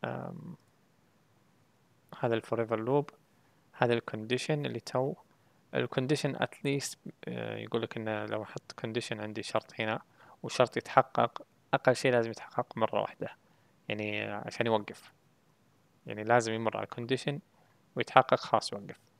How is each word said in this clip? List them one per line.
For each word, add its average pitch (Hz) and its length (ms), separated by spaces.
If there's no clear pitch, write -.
آم، - 520
هذا 117 160
ال 110 100
forever 113 420
loop، 143 280
هذا 120 200
ال 117 80
condition 113 380
اللي 135 300
تو. 135 340
ال 127 140
condition 139 500
at - 180
least، 139 280
آه، 113 300
يقول 113 240
لك 117 160
إنه 107 280
لو 107 180
أحط - 420
condition 113 340
عندي 107 240
شرط - 360
هنا 110 220
وشرط 120 340
يتحقق، - 640
أقل 131 220
شيء 131 160
لازم 117 200
يتحقق - 460
مرة 107 240
واحدة. - 360
يعني 104 300
عشان 107 440
يوقف، 107 480
يعني 107 160
لازم 113 300
يمر 110 240
على 104 100
condition 131 520
ويتحقق، 127 400
خلاص - 380
يوقف، 101 260